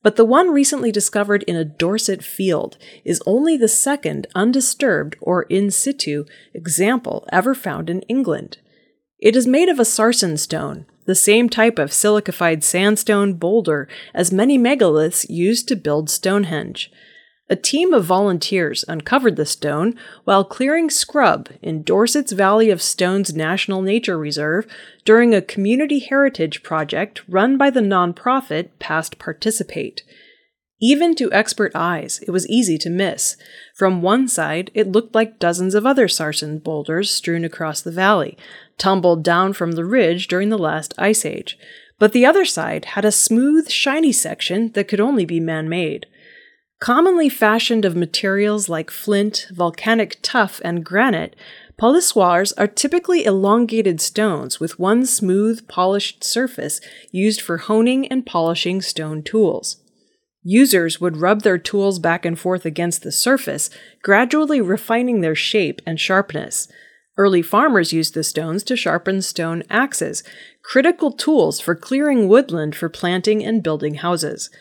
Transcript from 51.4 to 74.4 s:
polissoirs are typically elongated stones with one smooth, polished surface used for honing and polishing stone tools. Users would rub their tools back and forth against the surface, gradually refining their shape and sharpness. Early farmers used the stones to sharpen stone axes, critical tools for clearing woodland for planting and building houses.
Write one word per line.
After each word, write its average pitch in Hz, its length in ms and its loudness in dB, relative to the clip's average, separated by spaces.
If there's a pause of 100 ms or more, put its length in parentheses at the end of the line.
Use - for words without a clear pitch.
polissoirs 202 800 4
are 208 80 2
typically 349 580 0
elongated 202 800 2
stones 165 580 -2
with 160 180 -6
one 226 280 2
smooth, 214 600 0
polished 190 560 -2
surface - 600 -6 (280)
used 208 300 0
for 170 180 -6
honing 247 500 0
and 262 180 -4
polishing 170 560 -2
stone 156 400 -8
tools. - 540 -2 (640)
Users 185 580 4
would 170 160 -2
rub 190 240 0
their 190 160 2
tools 196 420 -2
back 170 280 -2
and 165 120 -2
forth 180 280 -4
against 170 360 -4
the - 100 -8
surface, - 580 -2 (320)
gradually 254 580 2
refining 226 640 0
their 160 140 0
shape 180 500 -2
and 165 120 -6
sharpness. - 720 -4 (480)
Early 196 240 4
farmers 202 540 2
used 160 180 -2
the 160 120 -4
stones 165 400 -4
to 254 120 -2
sharpen 190 460 -2
stone 165 480 -6
axes, 233 520 -2 (400)
critical 302 500 2
tools 240 480 0
for 170 140 -2
clearing 262 540 0
woodland 170 480 2
for 165 140 -6
planting 185 520 -2
and 220 200 -2
building 151 320 -2
houses. 170 560 -4 (100)